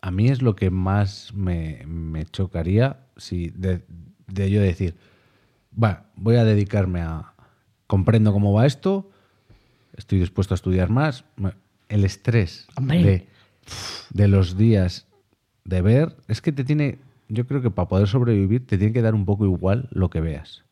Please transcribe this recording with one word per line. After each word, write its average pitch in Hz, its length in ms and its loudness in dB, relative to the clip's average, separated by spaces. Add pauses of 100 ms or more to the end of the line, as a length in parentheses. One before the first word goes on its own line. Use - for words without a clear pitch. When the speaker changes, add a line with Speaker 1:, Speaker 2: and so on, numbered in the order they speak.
Speaker 1:
a 92 100 -8
mí 104 180 2
es 131 120 0
lo 117 140 2
que 95 160 0
más 98 600 -2
me, 82 520 -6
me 80 400 -8
chocaría 98 720 -2 (200)
si 85 320 -8
de, 92 340 -4 (440)
de 98 220 -2
yo 104 120 2
decir, 90 340 0 (880)
"Va, 104 240 0 (100)
voy 110 220 2
a 117 60 4
dedicarme 101 580 0
a, 80 320 -10 (540)
comprendo 104 460 2
cómo 101 200 2
va 110 120 4
esto, 190 460 -2 (840)
estoy - 240 -2
dispuesto 92 340 0
a - 20 0
estudiar 92 340 0
más". 135 340 -2 (120)
Me, 95 180 -6 (360)
el 101 160 2
estrés 104 680 -2
Speaker 2:
Hombre. 139 280 0
Speaker 1:
de, 95 240 2 (840)
de 101 160 2
los 95 300 4
días 101 500 2 (580)
de 92 160 -2
ver, 123 360 2 (100)
es - 140 -6
que 165 100 -2
te 139 120 -6
tiene, 147 340 -2 (300)
yo 117 180 -4
creo 139 160 -4
que 123 80 0
para 90 180 -2
poder 98 200 2
sobrevivir 117 580 0
te 101 140 -2
tiene 107 140 2
que 120 100 0
dar 110 100 2
un 104 120 0
poco 101 200 0
igual 95 460 0
lo 90 180 0
que 82 120 -4
veas 78 500 -8